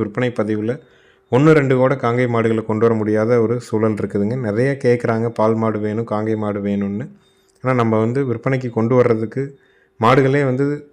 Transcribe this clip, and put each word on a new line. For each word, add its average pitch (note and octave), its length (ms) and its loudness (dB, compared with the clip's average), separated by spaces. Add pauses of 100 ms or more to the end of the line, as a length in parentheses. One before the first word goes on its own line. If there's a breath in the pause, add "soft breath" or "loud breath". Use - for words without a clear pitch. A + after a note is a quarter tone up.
விற்பனை A#2+ 280 -4 (100)
பதிவுல G#2+ 340 -4 (580 soft breath)
ஒண்ணு, C#3+ 260 4
ரெண்டு C3+ 200 2
கூட C3 180 2
காங்கை A#2+ 360 0
மாடுகளை A2+ 320 0
கொண்டு A2 200 0
வர A2+ 100 4
முடியாத G#2+ 360 0 (120)
ஒரு A2 120 0 (120)
சூழல் A2 320 0
இருக்குதுங்க. G#2 360 -2 (120)
நிறைய A#2 240 0 (120)
கேக்குறாங்க, A#2+ 440 0 (100)
பால் A2 240 2
மாடு A2 240 -2
வேணும், G#2+ 260 -4
காங்கை A2 320 -2
மாடு G#2 240 -4
வேணும்னு. G2+ 380 -4 (600 soft breath)
ஆனா B2+ 140 0
நம்ம A2+ 240 2
வந்து A#2+ 260 -2
விற்பனைக்கு B2+ 400 -4 (100)
கொண்டு A#2 180 2
வர்றதுக்கு A#2 460 0 (580 soft breath)
மாடுகளே C3+ 480 4
வந்து B2+ 160 0 (280)